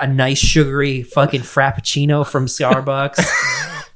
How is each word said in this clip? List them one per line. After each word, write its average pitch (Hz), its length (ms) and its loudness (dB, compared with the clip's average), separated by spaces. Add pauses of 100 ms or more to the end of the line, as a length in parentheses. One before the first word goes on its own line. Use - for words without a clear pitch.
a 135 60 -2
nice 131 320 2
sugary 139 640 2
fucking 139 380 0
frappuccino 143 840 0
from 131 200 -2
Starbucks. 135 760 0 (720)